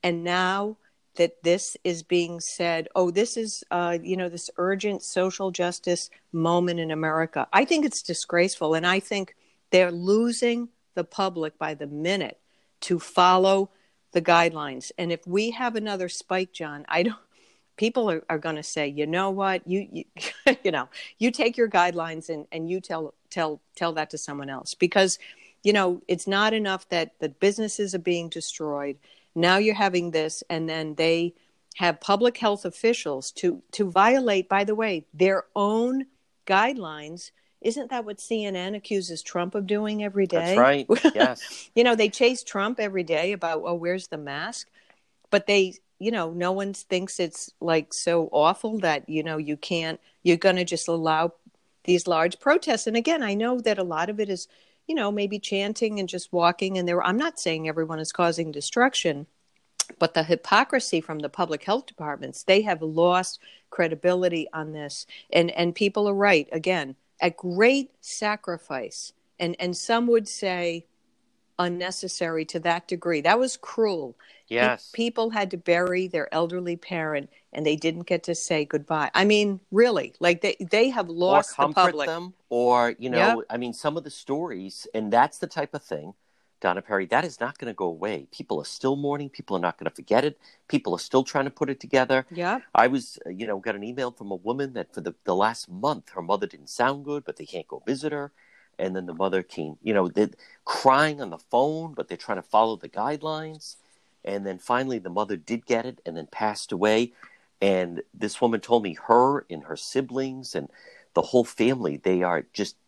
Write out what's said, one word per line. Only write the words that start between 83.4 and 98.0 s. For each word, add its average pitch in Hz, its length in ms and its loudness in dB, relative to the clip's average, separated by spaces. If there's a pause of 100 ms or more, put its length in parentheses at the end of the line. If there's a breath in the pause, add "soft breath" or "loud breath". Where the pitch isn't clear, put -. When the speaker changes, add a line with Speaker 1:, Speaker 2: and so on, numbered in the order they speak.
Speaker 2:
I 117 80 -4
mean, 120 140 -4
some 151 240 -2
of 165 60 -6
the 143 80 -12
stories, 135 840 -8
and 107 180 -2
that's 123 260 4
the 185 80 -6
type 151 280 -6
of 147 100 -10
thing, 78 300 -10 (460)
Donna 92 220 -2
Perry, 98 240 0
that 127 180 2
is 160 140 -10
not 127 200 -6
gonna 120 140 -8
go 92 140 -4
away. 85 460 -4
People 95 280 -6
are 73 40 -10
still 135 320 -2
mourning. 143 340 -4
People - 260 -8
are 87 40 0
not 87 180 -2
gonna 80 120 -6
forget 120 340 0
it. 147 140 -4 (280 soft breath)
People - 280 -2
are 87 40 -4
still - 260 2
trying 135 200 -2
to 139 60 -6
put 139 200 -4
it 135 80 -6
together. 131 540 2
Speaker 1:
Yep. 175 300 -4 (120)
Speaker 2:
I 117 140 6
was, 127 360 -4
uh, 82 60 -12
you 92 160 -8
know, 101 140 -4
got 104 160 -6
an 101 80 -10
email 123 260 -6
from 107 200 -14
a 95 60 -6
woman 127 360 -4
that 107 200 -10
for - 80 -10
the, 82 140 -8 (100)
the 90 100 0
last 104 360 -2
month, 113 400 -4
her 92 120 -10
mother 98 240 -2
didn't 71 240 -16
sound 135 340 -2
good, 147 200 -8
but - 120 -12
they 78 100 -16
can't 85 220 -12
go - 180 -14
visit 143 260 -4